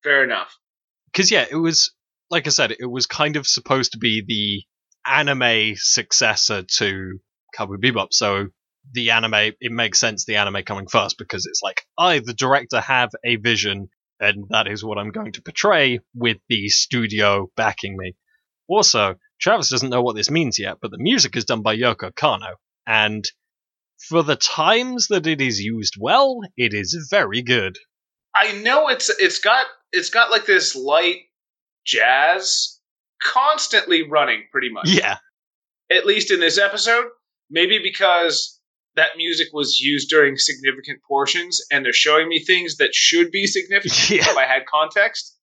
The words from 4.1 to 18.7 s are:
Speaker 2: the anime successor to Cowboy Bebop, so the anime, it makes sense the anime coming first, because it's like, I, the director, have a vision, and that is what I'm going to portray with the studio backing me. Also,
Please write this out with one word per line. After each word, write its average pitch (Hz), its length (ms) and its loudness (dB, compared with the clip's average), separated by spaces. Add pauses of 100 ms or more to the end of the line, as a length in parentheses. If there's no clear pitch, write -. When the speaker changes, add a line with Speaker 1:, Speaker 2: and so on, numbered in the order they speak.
Speaker 2:
the 104 360 -2 (480)
anime 123 680 2
successor 107 880 0 (140)
to 95 400 -4 (360)
Cowboy 101 220 -8
Bebop, 107 360 0
so 101 360 0 (440)
the 117 200 0
anime, 110 460 0
it 120 140 -8
makes 113 280 -2
sense 107 260 -4
the 107 100 -2
anime 101 280 -2
coming 98 220 -8
first, 101 300 0
because - 300 -10
it's - 160 -8
like, 95 180 -6 (160)
I, 170 220 2
the 120 160 -6
director, 131 460 0
have 123 300 0 (140)
a 120 120 0
vision, 101 520 -2 (320)
and 104 300 -2
that 107 160 0
is 104 180 -8
what 107 140 -6
I'm 104 140 -8
going 214 200 -10
to - 100 -16
portray 139 580 2 (140)
with 120 220 0 (140)
the 104 180 -2
studio 104 880 0
backing 101 400 -4
me. 92 200 -12 (520)
Also, 123 460 2 (260)